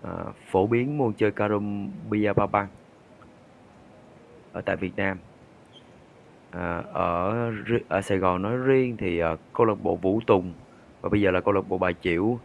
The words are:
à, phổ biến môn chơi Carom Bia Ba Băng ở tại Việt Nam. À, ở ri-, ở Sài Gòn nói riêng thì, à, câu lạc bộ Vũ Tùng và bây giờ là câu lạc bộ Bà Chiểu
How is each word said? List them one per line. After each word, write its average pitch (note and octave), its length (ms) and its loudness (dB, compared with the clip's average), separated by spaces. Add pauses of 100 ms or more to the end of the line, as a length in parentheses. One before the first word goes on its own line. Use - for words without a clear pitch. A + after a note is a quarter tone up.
à, F2+ 80 -10 (400)
phổ F#2+ 160 4
biến B2+ 300 0
môn A#2 160 0
chơi G#2+ 180 0
Carom G2+ 600 -2 (180)
Bia G#2 240 2
Ba G2+ 120 2
Băng G2+ 220 0 (1900)
ở F2+ 80 -8
tại F#2+ 140 0
Việt F#2 200 -6
Nam. G2 220 -2 (1300)
À, F2 320 -4 (100)
ở F2 400 0 (180)
ri-, A2 360 -2
ở F#2+ 140 0
Sài F#2+ 160 -2
Gòn F#2 240 2
nói A2+ 160 -2
riêng B2+ 400 2
thì, F2 220 -2
à, E2 160 2 (180)
câu A#2+ 120 6
lạc G2+ 180 2
bộ F2+ 120 2
Vũ F#2+ 320 0
Tùng F#2 260 2 (480)
và F#2 80 -4
bây G#2 120 2
giờ F#2+ 100 4
là F2+ 100 2
câu G2+ 120 2
lạc F#2 160 0
bộ F#2+ 80 -2
Bà F2+ 140 0
Chiểu F#2 540 0